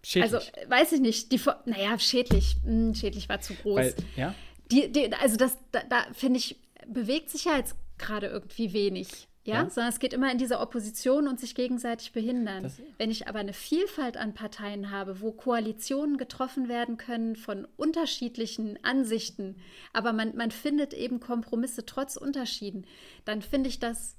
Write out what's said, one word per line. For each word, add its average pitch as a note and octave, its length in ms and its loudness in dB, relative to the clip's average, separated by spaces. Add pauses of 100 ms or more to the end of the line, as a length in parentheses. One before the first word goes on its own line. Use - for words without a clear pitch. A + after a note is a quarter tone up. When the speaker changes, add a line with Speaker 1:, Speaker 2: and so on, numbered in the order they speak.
Speaker 1:
Schädlich. G#3 300 4
Speaker 2:
Also, - 120 0 (220)
weiß D4+ 260 6
ich D4 80 6
nicht, A3+ 300 2
die C4 60 6
Fo-, - 140 4 (140)
naja, G#3 340 0
schädlich, - 560 6 (100)
hm, A3+ 300 4
schädlich G3+ 340 -4
war G3+ 120 0
zu - 120 -8
groß. G3+ 220 0
Speaker 1:
Weil, B2+ 200 4 (220)
ja? D#3 160 -2 (380)
Speaker 2:
Die, C4+ 200 6
die, C#4+ 220 2
also A#3 240 6
das, B3+ 200 4 (140)
da, A#3+ 180 0
da B3 240 4
finde B3+ 260 4
ich, - 180 -4 (300)
bewegt A#3+ 420 -2
sich - 160 -6
ja D#4+ 120 4
jetzt - 180 -2 (220)
gerade G#3 300 -4
irgendwie G#3 460 -4
wenig. F#3+ 540 -2 (180)
Ja? A3 180 2
Speaker 1:
Ja. F4+ 60 0
Speaker 2:
Sondern A#3+ 220 0
es - 80 -4
geht C4 140 0
immer C4 180 2
in B3 60 0
diese B3 220 2
Opposition B3 680 0
und B3+ 120 -2
sich A#3 140 -10
gegenseitig A#3+ 600 -2
behindern. A3 500 -2
Speaker 1:
Das C3 160 -8 (180)
Speaker 2:
Wenn A3 140 0
ich A3 160 -4
aber G#3+ 120 -6
eine G3+ 140 -4
Vielfalt D4+ 640 0
an G#3+ 160 -4
Parteien G#3 560 -8
habe, F#3+ 300 -6
wo G#3+ 140 -2
Koalitionen B3 840 0
getroffen B3+ 520 -2
werden A#3+ 280 -2
können A3+ 380 -4
von G3+ 400 -8
unterschiedlichen A#3+ 1080 -2
Ansichten, A3 760 0 (340)
aber A3+ 220 0
man, A3 240 -2
man A#3 140 -2
findet D4 420 0
eben A#3+ 260 -4
Kompromisse A#3 680 -4
trotz - 300 -6
Unterschieden, A3 680 -6 (400)
dann G#3+ 160 -4
finde C4+ 280 2
ich B3 100 -4
das A#3 400 -4